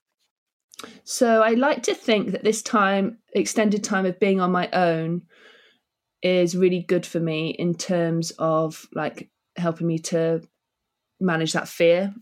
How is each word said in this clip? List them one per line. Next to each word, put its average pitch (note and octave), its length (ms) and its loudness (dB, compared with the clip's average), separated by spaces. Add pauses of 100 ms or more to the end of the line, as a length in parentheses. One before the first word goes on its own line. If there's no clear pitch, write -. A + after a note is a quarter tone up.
(1040)
So A3+ 380 2
I A3+ 140 4
like C4+ 280 0
to G4+ 120 -2
think G#3 380 0
that - 100 -8
this A3 180 0
time, G3 560 0 (160)
extended G#3 500 0
time F#3+ 220 -2
of F3+ 140 -4
being G3 200 2
on F3+ 120 0
my F3+ 220 0
own, E3+ 500 0 (1000)
is F3+ 340 2
really F3+ 280 2
good F3+ 200 0
for - 160 -6
me D#3+ 300 -2
in E3+ 240 -2
terms E3 640 -2
of, D#3+ 560 -2
like, - 380 -8 (240)
helping E3+ 320 -2
me E3 100 0 (160)
to E3 300 0 (760)
manage D#3+ 340 0
that E3 140 -4
fear F3 540 2